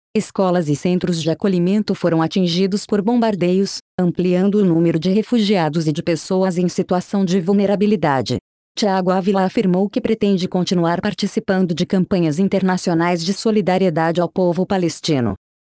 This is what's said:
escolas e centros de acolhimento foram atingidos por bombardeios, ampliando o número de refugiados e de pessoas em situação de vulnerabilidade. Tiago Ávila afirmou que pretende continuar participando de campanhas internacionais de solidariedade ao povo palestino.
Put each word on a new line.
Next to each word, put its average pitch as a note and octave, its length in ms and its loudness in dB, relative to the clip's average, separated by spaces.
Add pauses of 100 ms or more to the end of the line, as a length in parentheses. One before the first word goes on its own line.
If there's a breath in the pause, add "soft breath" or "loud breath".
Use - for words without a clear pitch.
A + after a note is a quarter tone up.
(140)
escolas F3+ 540 0
e D3 80 0
centros F3 480 -2
de D#3+ 80 0
acolhimento F#3+ 640 0
foram E3 260 0
atingidos F#3 640 0
por G#3 160 -2
bombardeios, G3 760 0 (200)
ampliando F3+ 580 2
o G#3 100 4
número E3 340 2
de F3 100 -2
refugiados F#3+ 800 0
e D3+ 60 2
de D#3+ 100 -6
pessoas F#3 540 -2
em F3+ 100 2
situação F#3 560 -2
de F#3 160 0
vulnerabilidade. F3+ 1000 0 (380)
Tiago F#3+ 320 0
Ávila F#3+ 360 2
afirmou F#3+ 440 0
que B3 120 -4
pretende G3+ 480 0
continuar F3 500 0
participando F#3 760 -2
de E3 120 -2
campanhas F3 540 0
internacionais F3+ 840 0
de F#3 80 -2
solidariedade F3+ 880 0
ao E3+ 80 2
povo F3 380 0
palestino. D#3 680 -2 (320)